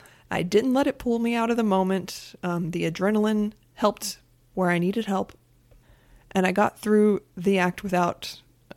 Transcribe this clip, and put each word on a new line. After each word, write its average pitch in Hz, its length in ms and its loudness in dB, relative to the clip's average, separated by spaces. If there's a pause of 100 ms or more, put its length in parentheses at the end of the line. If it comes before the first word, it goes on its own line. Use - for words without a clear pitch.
(320)
I - 120 -2
didn't 220 300 0
let 277 140 2
it 269 100 -2
pull 233 220 -2
me 233 160 -2
out 233 160 0
of 233 60 -2
the 233 60 0
moment. 190 800 -2
Um, 175 280 -4
the 170 180 -2
adrenaline 214 640 0 (200)
helped - 460 -4 (360)
where 185 140 0
I 175 100 2
needed 196 260 -2
help. 196 320 -4 (920)
And 190 160 2
I 180 40 0
got 202 280 0
through 214 420 4 (160)
the 190 220 2
act 180 240 0
without, 180 580 -2 (360)